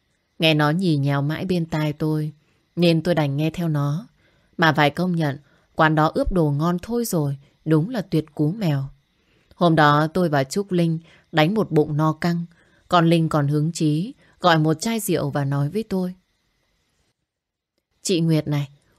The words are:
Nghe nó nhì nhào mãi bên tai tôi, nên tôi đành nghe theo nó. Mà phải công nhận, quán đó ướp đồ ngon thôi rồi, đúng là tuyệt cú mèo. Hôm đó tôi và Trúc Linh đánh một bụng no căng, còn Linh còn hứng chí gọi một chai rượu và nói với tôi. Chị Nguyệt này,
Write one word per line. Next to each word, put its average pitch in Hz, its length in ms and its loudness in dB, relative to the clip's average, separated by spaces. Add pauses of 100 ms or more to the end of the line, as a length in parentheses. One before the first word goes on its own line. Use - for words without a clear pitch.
(380)
Nghe 160 160 4
nó 151 160 2
nhì 170 260 0
nhào 143 260 0
mãi 147 220 -4
bên 180 220 -2
tai 151 260 -4
tôi, 156 400 -4 (440)
nên 170 260 2
tôi 175 120 0
đành 143 220 -2
nghe 156 140 -2
theo 165 180 -6
nó. 147 380 -2 (500)
Mà 160 160 2
phải 147 180 2
công 175 260 -2
nhận, 147 220 -2 (360)
quán 156 200 2
đó 156 200 4
ướp - 180 -2
đồ 160 180 2
ngon 165 320 -2
thôi 233 220 -4
rồi, 147 320 -2 (280)
đúng 156 260 2
là 240 120 -6
tuyệt 156 220 -2 (100)
cú 151 180 -2
mèo. 156 320 -2 (720)
Hôm 170 200 2
đó 151 400 4
tôi 175 140 0
và 143 160 2
Trúc 196 280 -6
Linh 165 260 0 (340)
đánh 160 220 2
một 196 160 -2
bụng 151 260 2
no 156 160 2
căng, 170 320 -4 (440)
còn 170 180 4
Linh 165 220 2
còn 147 200 0
hứng 151 240 0
chí 165 400 -2 (280)
gọi 170 180 4
một 156 220 2
chai 226 200 -4
rượu 147 300 -4
và 143 140 -2
nói 143 260 -2
với 214 120 -6
tôi. 185 320 -6 (1900)
Chị 180 180 0
Nguyệt 160 280 0
này, 143 200 -2 (300)